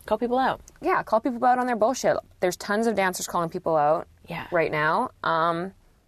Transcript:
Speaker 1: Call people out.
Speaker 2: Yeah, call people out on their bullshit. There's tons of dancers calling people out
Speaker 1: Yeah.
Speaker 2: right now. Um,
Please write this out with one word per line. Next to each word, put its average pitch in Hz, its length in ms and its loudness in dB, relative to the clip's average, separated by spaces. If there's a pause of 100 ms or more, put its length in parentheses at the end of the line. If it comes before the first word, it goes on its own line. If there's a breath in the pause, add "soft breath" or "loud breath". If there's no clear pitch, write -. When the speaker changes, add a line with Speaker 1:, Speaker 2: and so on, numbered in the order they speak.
Speaker 1:
Call 214 120 0
people 240 200 -2
out. 254 220 0 (220)
Speaker 2:
Yeah, 311 200 0
call 220 180 0
people 233 260 -4
out 247 120 4
on 247 80 -2
their 247 100 -2
bullshit. 214 400 0 (240)
There's 180 160 0
tons 214 300 -2
of 226 80 2
dancers 185 320 -2
calling 170 240 -2
people 165 260 -2
out 151 300 2 (200)
Speaker 1:
Yeah. 160 240 -10
Speaker 2:
right 165 220 2
now. 160 380 0 (140)
Um, 170 480 0 (360)